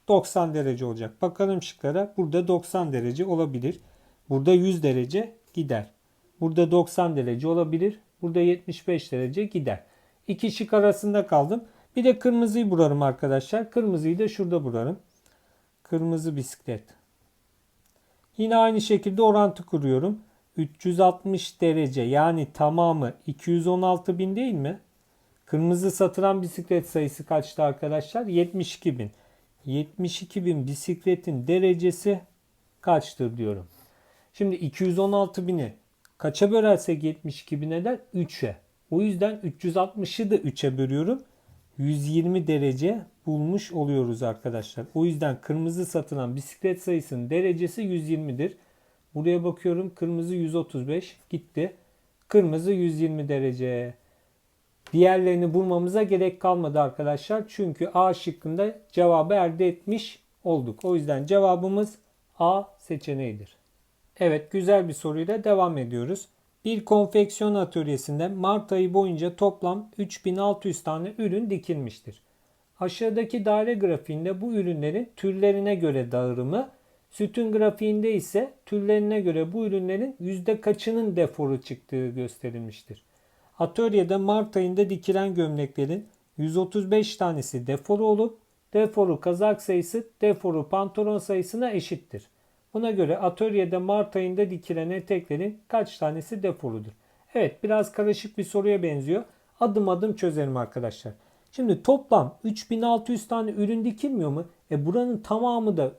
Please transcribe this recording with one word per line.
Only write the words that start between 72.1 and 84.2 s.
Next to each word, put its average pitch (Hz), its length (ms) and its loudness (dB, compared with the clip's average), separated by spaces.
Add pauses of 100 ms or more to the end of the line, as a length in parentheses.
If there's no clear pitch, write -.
Aşağıdaki 220 640 -2
daire 214 280 2
grafiğinde 180 680 -2
bu 233 120 -6
ürünlerin 175 640 -2
türlerine 196 600 2
göre 139 360 0
dağılımı, 127 580 -2 (400)
sütun 214 420 -4
grafiğinde 214 640 2
ise 208 400 -2 (120)
türlerine 208 560 2
göre 165 320 0
bu 226 120 -2
ürünlerin 196 540 -2
yüzde 190 420 -2
kaçının 214 540 0
deforu 147 460 0
çıktığı 131 460 -6
gösterilmiştir. 120 960 -10 (560)
Atölyede 190 580 2
Mart 208 400 0